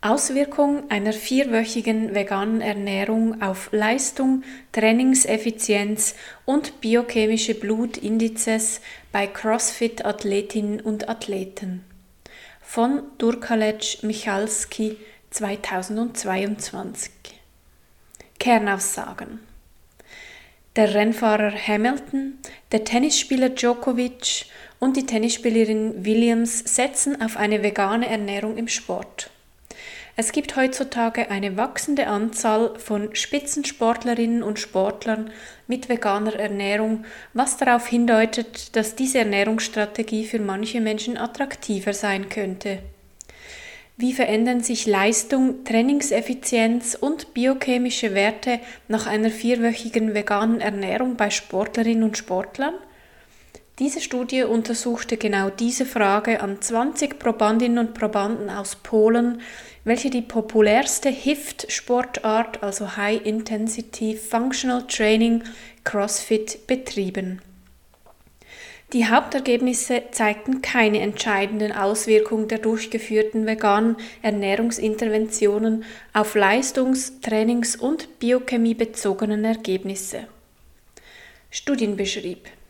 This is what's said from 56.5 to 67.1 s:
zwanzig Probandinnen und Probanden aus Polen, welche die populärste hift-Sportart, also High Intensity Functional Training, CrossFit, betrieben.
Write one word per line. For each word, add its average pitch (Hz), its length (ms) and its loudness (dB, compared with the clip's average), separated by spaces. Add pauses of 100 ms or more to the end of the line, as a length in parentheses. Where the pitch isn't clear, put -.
zwanzig 285 600 -2
Probandinnen 226 580 2
und 226 160 0
Probanden 214 560 -2
aus 196 260 -8
Polen, 233 640 4 (440)
welche 233 260 2
die 247 120 0
populärste 220 840 2
hift-Sportart, 254 1600 -2
also 202 320 -6
High 214 280 0
Intensity 220 920 -2
Functional 247 720 -2
Training, 226 560 4 (420)
CrossFit, - 840 -2
betrieben. 190 760 -2 (1500)